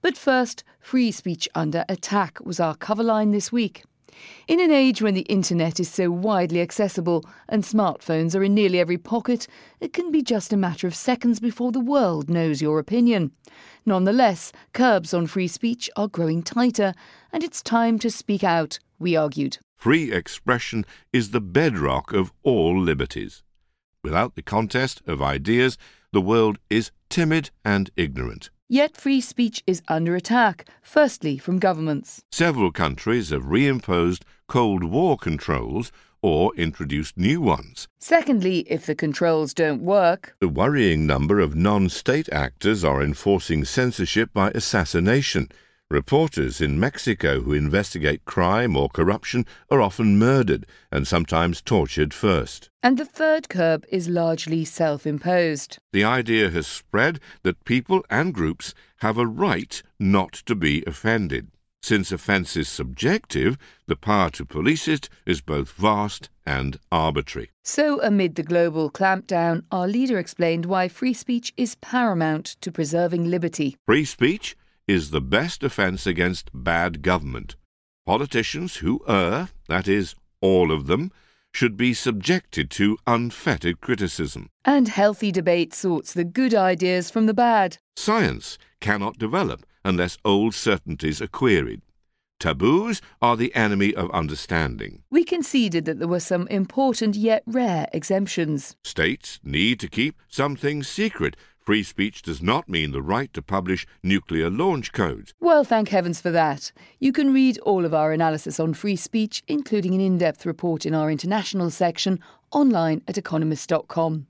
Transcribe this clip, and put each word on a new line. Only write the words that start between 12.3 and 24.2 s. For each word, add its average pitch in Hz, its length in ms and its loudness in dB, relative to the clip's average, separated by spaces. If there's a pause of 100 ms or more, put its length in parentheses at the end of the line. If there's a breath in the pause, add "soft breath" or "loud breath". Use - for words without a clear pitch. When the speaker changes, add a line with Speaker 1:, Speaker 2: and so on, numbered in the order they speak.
Speaker 1:
your 151 160 2
opinion. 208 540 2 (540 loud breath)
Nonetheless, 202 680 2 (220 loud breath)
curbs 208 400 2
on 170 120 2
free 180 220 -2
speech 233 480 -4
are 208 140 -2
growing 165 340 -2
tighter, 233 500 0 (380 loud breath)
and 320 100 -4
it's - 220 -8
time 233 360 2
to 226 120 -2
speak - 320 -4
out, 165 340 0 (220)
we 165 160 0
argued. 147 420 0 (200)
Speaker 2:
Free 143 340 2
expression 113 720 -2 (280 soft breath)
is 113 180 0
the 117 100 0
bedrock 90 720 0
of 95 180 0 (120)
all 92 340 4
liberties. 67 640 -2 (600)
Without 87 320 -2